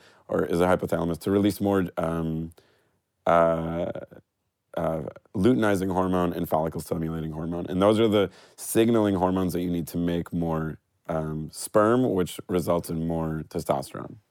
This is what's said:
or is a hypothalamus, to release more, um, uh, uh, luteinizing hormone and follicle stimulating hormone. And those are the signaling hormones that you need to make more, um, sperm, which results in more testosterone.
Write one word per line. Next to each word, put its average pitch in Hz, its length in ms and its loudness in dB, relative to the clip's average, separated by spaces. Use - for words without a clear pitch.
or 85 180 0
is 85 160 0
a 90 40 4
hypothalamus, 85 560 0
to 98 100 -2
release 101 300 2
more, 98 240 2
um, 82 540 -4
uh, 85 680 2
uh, 80 260 -2
luteinizing 101 560 4
hormone 90 420 2
and 82 160 -4
follicle 82 320 -2
stimulating 80 500 -4
hormone. 82 380 -6
And 92 120 0
those 107 180 6
are 113 100 6
the 101 200 4
signaling 110 580 2
hormones 92 380 2
that 87 80 -2
you 90 80 -2
need 87 200 -2
to - 80 -6
make 87 360 -2
more, 80 460 -4
um, 78 460 -4
sperm, 117 600 2
which 90 260 -2
results 87 400 -2
in 82 180 -4
more 80 400 -4
testosterone. - 680 -6